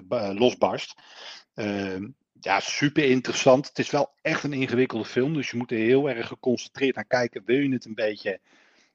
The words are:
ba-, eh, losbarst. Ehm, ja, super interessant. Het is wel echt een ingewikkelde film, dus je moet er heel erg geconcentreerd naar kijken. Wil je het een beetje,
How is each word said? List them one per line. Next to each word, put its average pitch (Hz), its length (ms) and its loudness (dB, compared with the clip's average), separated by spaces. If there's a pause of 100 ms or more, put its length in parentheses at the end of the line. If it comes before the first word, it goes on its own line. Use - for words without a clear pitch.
ba-, 107 240 -4
eh, 98 100 -6
losbarst. 117 560 0 (600)
Ehm, 101 540 -6 (320)
ja, 98 200 0
super 147 440 0
interessant. 131 640 4
Het - 100 -12
is 123 120 -2
wel 143 320 0
echt 160 200 -2
een 147 100 -4
ingewikkelde 123 520 0
film, 139 300 0
dus 139 160 -4
je 120 60 -6
moet 120 140 -4
er 120 80 -2
heel 131 300 4
erg 117 180 -4
geconcentreerd - 680 -2
naar 107 120 -8
kijken. 123 380 -2
Wil 123 140 2
je 139 140 2
het 120 120 -4
een 110 100 -12
beetje, 104 460 -4 (540)